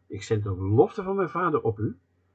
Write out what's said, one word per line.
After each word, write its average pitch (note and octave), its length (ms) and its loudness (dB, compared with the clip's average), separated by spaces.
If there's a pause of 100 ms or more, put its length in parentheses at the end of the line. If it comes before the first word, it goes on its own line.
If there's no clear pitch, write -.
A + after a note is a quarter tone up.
Ik - 160 -12
zend G#2+ 200 0
de G2+ 120 -2
belofte A2 480 2
van F#3+ 140 -2
mijn F#3 120 0
Vader E3 340 0
op G#2+ 160 -2
u. C3+ 200 -4 (360)